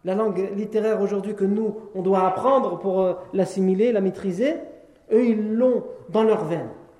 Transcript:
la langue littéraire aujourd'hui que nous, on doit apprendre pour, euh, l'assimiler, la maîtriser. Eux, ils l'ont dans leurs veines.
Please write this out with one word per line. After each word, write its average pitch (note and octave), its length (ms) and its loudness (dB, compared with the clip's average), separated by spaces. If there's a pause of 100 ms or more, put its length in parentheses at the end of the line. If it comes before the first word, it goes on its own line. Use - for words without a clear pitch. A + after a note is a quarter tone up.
la F#3 100 -2
langue G3 400 -2
littéraire G#3 460 -2
aujourd'hui G3+ 340 -2
que G3 100 0
nous, G#3 320 0 (180)
on F#3 80 -6
doit F#3 240 4
apprendre F#3 520 2
pour, F#3+ 220 0
euh, F3+ 140 2 (180)
l'assimiler, F#3+ 600 2
la G#3 80 0
maîtriser. F#3+ 560 -2 (560)
Eux, A#3+ 140 4
ils G#3+ 280 0
l'ont A#3+ 300 2 (260)
dans G#3+ 120 2
leurs G#3 220 2
veines. D#3+ 260 -6 (300)